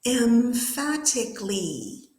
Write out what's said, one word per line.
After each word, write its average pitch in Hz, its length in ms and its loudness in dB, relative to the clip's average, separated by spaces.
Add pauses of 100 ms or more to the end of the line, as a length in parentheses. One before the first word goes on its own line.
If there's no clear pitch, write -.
emphatically. 233 2000 0